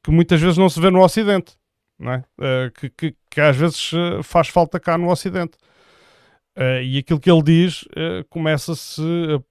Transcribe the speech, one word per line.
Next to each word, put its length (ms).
que 80
muitas 300
vezes 180
não 120
se 100
vê 100
no 120
Ocidente, 520
não 140
é? 120
Eh, 380
que, 120
que, 260
que 100
às 160
vezes, 380
eh, 280
faz 260
falta 320
cá 180
no 120
Ocidente. 460
Eh, 280
e 140
aquilo 220
que 100
ele 120
diz, 420
eh, 320
começa-se 720